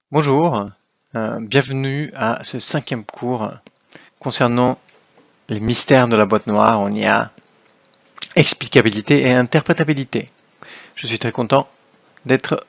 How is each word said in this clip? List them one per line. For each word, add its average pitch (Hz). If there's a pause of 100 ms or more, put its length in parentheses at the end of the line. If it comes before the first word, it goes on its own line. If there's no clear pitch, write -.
Bonjour, 139 (460)
euh, 113
bienvenue 135
à 113
ce 123
cinquième 127
cours 117 (680)
concernant 123 (680)
les 107
mystères 123
de 117
la 107
boîte 104
noire. 107
On 101
y 104
a 107 (1040)
explicabilité 127
et 127
interprétabilité. 139 (640)
Je -
suis 113
très 117
content 135 (560)
d'être 131